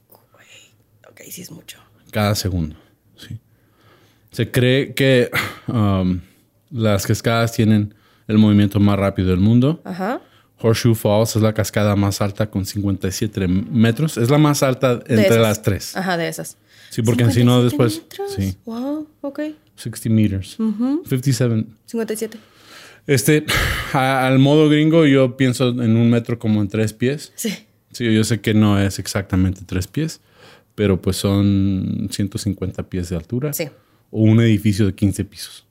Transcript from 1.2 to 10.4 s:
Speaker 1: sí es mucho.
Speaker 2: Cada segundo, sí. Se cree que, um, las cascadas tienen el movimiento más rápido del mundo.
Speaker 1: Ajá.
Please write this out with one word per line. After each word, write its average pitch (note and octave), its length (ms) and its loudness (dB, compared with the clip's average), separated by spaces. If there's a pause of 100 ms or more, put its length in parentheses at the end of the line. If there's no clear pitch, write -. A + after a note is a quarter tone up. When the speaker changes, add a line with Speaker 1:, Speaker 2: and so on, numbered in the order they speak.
Speaker 1:
sí F3+ 120 -18
es - 80 -18
mucho. - 280 -20 (320)
Speaker 2:
Cada G#2 240 0
segundo, F2 420 -4 (400)
sí. - 220 -16 (920)
Se - 180 -4
cree B2+ 440 0
que, C3 360 4 (380)
um, F#2+ 520 0 (500)
las A2 360 -2
cascadas A#2 460 0
tienen G#2 420 2 (340)
el G#2+ 100 2
movimiento G2+ 420 4
más G2+ 180 2
rápido F#2+ 300 0
del F2+ 120 2
mundo. B2 440 2
Speaker 1:
Ajá. F#3+ 360 -8 (380)